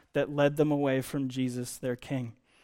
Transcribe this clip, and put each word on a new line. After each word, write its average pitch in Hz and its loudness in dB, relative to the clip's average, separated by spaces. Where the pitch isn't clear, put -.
that 143 0
led 143 4
them 151 4
away 139 2
from 139 -4
Jesus, 127 -4
their 123 -4
king, 127 -6